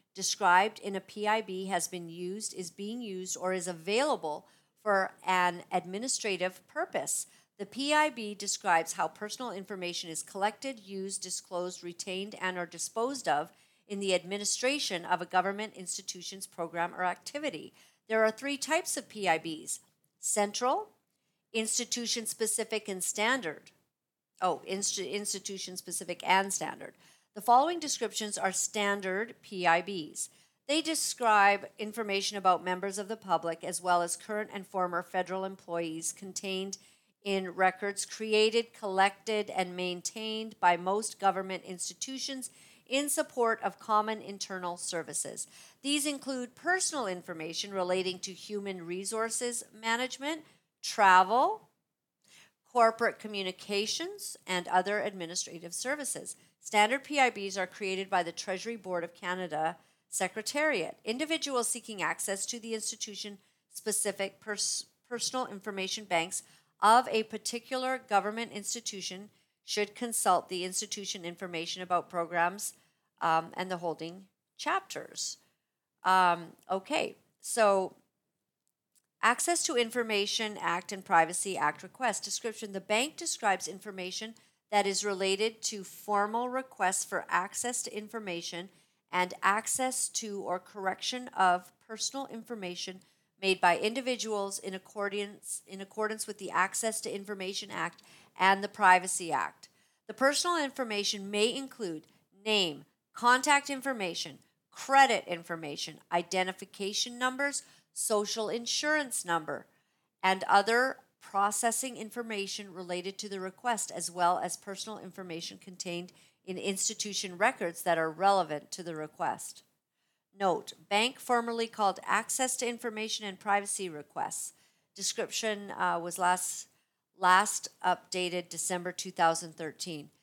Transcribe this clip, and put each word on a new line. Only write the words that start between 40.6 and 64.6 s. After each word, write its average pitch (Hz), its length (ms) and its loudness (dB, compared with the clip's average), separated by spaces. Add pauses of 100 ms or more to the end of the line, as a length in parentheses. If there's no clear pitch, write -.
most 196 440 -2
government 190 440 0
institutions 254 840 -8 (380)
in 277 200 2
support 254 540 2
of 190 160 -4
common 214 420 2
internal 185 560 -8
services. 151 680 -6 (360)
These 285 220 0
include 262 520 -4
personal 330 500 0
information 175 640 -6
relating 185 480 2
to 190 120 -8
human 196 520 -6
resources 220 800 -2 (100)
management, 226 720 -2 (400)
travel, 214 840 6 (1040)
corporate 226 480 4
communications, 214 1160 -4 (100)
and 180 200 0
other 190 340 2
administrative 175 720 -6
services. 262 600 -4 (260)
Standard 220 440 4
P 294 160 2
I 254 100 8
Bs 196 260 -6
are 185 100 0
created 190 440 -4
by 185 120 4
the 170 100 -6
Treasury 202 440 -6
Board 185 280 -4
of 170 100 -10
Canada 175 640 -2 (320)
Secretariat. 220 960 -2
Individuals 269 640 -2
seeking 214 340 -6
access 170 440 -2
to 240 120 -6
the 226 160 -6
institution-specific 202 1700 -6
pers-, - 460 -4 (220)